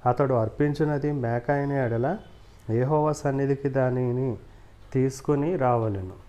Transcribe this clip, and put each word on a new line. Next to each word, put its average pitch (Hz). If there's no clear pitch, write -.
అతడు 127
అర్పించున్నది 147
మేక 120
అయిన 143
ఎడల, 127
యెహోవా 151
సన్నిధికి 139
దానిని 127
తీసుకుని 139
రావలెను. 110